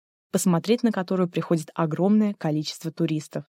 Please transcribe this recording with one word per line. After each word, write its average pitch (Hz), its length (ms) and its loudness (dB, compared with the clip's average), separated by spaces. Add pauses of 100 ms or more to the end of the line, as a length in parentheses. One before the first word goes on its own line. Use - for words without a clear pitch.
(320)
посмотреть 190 500 2
на 226 100 2
которую 185 360 0
приходит 165 460 -2
огромное 185 580 2
количество 151 580 -4
туристов. 156 580 -4